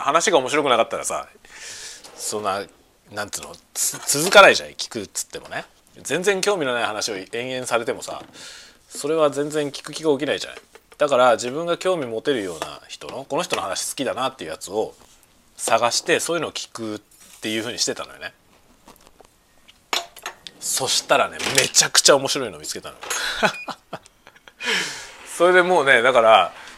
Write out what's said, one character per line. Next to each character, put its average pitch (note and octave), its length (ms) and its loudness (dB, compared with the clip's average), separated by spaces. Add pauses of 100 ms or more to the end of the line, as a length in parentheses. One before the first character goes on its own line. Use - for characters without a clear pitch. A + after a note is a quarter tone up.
話 D#3+ 300 2
が E3+ 80 6
面 B2+ 100 2
白 C#3+ 140 2
く C#3+ 60 0
な B2 80 6
か A2+ 60 6
っ A2+ 60 0
た G2 80 -4
ら D#2 80 -6
さ、 - 240 -6 (880)
そ - 240 -6
ん - 20 -4
な、 G2+ 220 -2 (480)
な G#2 140 -8
ん G2+ 40 -18
つ - 80 -6
う - 40 -12
の、 - 120 -16 (200)
つ-、 - 320 -4
続 D#3 240 0
か G3+ 120 8
な F3+ 60 10
い A2+ 80 6
じ - 60 -4
ゃ D2+ 40 -12
ん、 D2 40 -18
聞 - 200 -12
く A2 120 -8
っ F#2 100 -12
つ - 120 -8
っ - 20 -14
て - 120 -14
も - 100 -16
ね。 C#3+ 160 -10 (380)
全 C#3 200 -4
然 F#3+ 180 2
興 G3+ 160 2
味 D#3+ 80 -2
の B2+ 80 0
な A#2+ 80 -2
い A2 40 2
話 G#2+ 280 -4
を G2+ 40 -6
延 F#2 160 -10
々 B2+ 340 -6
さ B2 100 2
れ A#2 80 -2
て A2+ 80 -2
も E2+ 100 -10
さ、 D#2 200 -10 (680)
そ - 200 -8
れ D#3 60 0
は D#3 160 4
全 D3 200 -2
然 D3 200 -2
聞 - 140 -12
く - 80 -14
気 - 100 -10
が D#3 100 4
起 C3+ 60 2
き D3 80 -4
な B2 60 0
い F#2+ 60 0
じ - 80 -8
ゃ C2 40 -14
な - 60 -18
い。 - 40 -16 (360)
だ D3 120 2
か C#3 80 4
ら B2 180 6
自 A#2+ 160 -2
分 D#3+ 160 -6
が E3+ 100 0
興 F#3 220 0
味 C#3 80 -4
持 A2+ 160 -6
て D3 100 0
る A#2 100 0
よ F2+ 140 -8
う D#2 40 -14
な D2 280 -10
人 - 200 -14
の、 B2 160 -10
こ C3+ 120 -6
の D#3+ 60 0
人 - 140 -4
の G#2+ 60 -2
話 - 280 -6
好 - 60 -12
き C#3 80 -4
だ G2+ 100 -2
な B2 160 -2
っ - 60 -10
て F#2 80 -12
い - 20 -10
う D#2 40 -10
や D#2+ 60 -8
つ - 140 -14
を G2 240 -4 (600)
探 A#2 340 2
し - 100 0
て、 C#3+ 200 2
そ - 120 -4
う E3+ 40 0
い - 20 -4
う D#3 40 -4
の A#2+ 60 -4
を F#2 40 -10
聞 - 200 -12
く A2 240 -8
っ - 440 -20
て A2+ 100 -6
い A2 80 -2
う - 20 -2
風 A2+ 120 -6
に F2+ 60 -8
し - 60 -2
て B2 100 -4
た C#2+ 120 -10
の C2+ 80 -20
よ C2+ 40 -20
ね。 D#2 140 -14 (2250)
そ - 300 -4
し - 140 0
た C#3+ 160 2
ら G#2+ 100 2
ね、 E2+ 80 -14 (200)
め C3+ 120 4
ち - 160 4
ゃ D3+ 60 -2
く - 100 2
ち - 80 4
ゃ D3+ 80 8
面 C3+ 120 -2
白 C3+ 180 -2
い G#2+ 40 -8
の D#2+ 80 -14
見 - 80 -16
つ - 60 -8
け G2 80 -12
た - 100 -14
の。 - 60 -18
<laughs> - 60 -20 (2250)
そ E3+ 120 4
れ F#3 40 6
で F3+ 100 8
も F3 200 2
う - 20 -2
ね、 C3 180 6
だ C3 100 4
か B2 80 6
ら、 A2 320 8 (240)